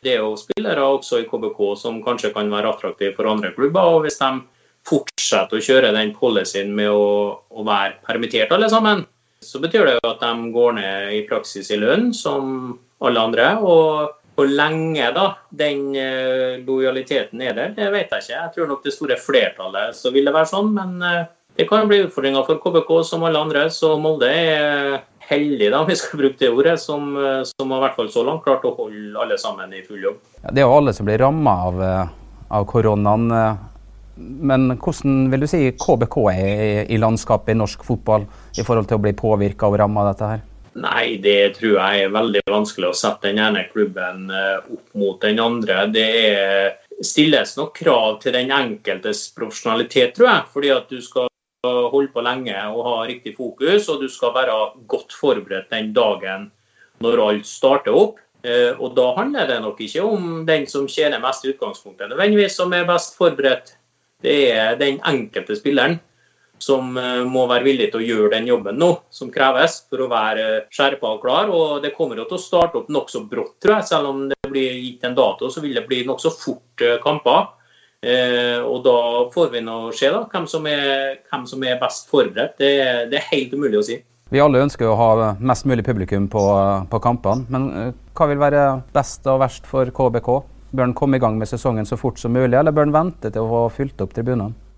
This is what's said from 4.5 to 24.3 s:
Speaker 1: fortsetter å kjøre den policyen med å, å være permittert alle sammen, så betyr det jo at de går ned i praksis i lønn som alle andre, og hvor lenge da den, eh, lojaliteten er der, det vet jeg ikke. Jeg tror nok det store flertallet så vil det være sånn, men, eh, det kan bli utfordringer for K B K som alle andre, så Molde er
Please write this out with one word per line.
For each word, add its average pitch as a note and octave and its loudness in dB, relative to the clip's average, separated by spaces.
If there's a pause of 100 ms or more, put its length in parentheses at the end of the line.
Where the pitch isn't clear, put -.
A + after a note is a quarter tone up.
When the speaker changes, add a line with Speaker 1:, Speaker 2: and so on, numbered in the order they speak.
Speaker 1:
fortsetter - -2
å A2 -4
kjøre B2+ 6
den G#2+ 0
policyen G2+ 0
med G#2 0
å, G#2 2 (100)
å A2 -12
være G2 0 (100)
permittert A2+ -2
alle G#3+ 4
sammen, G#3+ 2 (340)
så - -14
betyr E3+ 2
det B2 4
jo A#2 0
at - -8
de A#2 -4
går A#2+ 2
ned G2+ -6
i G#2+ -4
praksis A#2 -6
i G#2 0
lønn F3 2
som C3 -6 (240)
alle A#2+ 2
andre, A#2 2
og D#3 4 (240)
hvor C#3 2
lenge D3+ 0
da F#3+ 0 (180)
den, C#3+ -2
eh, C3 -2
lojaliteten C3 -2
er B2+ -4
der, B2+ -4
det G#3 -4
vet G3+ -2
jeg G2+ -4
ikke. - -10
Jeg E3 -8
tror E3 -2
nok C#3 -6
det C#3 -4
store C#3 -2
flertallet G#2 -2
så B2+ -4
vil C#3 4
det C#3+ 2
være D#3+ 2
sånn, G#3 0
men, F#3 -4
eh, F3 -2 (320)
det D#3 2
kan G#3+ 4
bli G3+ 6
utfordringer C3+ 0
for D#3 0
K F3 -2
B E3 4
K E3 4
som E3 -4
alle D#3+ 0
andre, D3+ 0
så D#3 0
Molde D#3 2
er D3 0 (180)